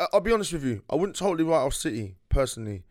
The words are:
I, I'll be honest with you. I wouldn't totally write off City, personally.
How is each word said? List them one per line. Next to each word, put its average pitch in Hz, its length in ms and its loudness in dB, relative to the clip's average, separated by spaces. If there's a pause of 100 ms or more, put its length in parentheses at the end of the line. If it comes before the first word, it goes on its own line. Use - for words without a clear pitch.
I, 175 120 2
I'll 196 80 4
be 208 120 2
honest 214 200 0
with 143 120 -4
you. 117 240 -2
I - 60 -2
wouldn't 175 220 0
totally 175 280 2
write 160 180 4
off 135 120 0
City, 107 420 -4 (120)
personally. 110 640 0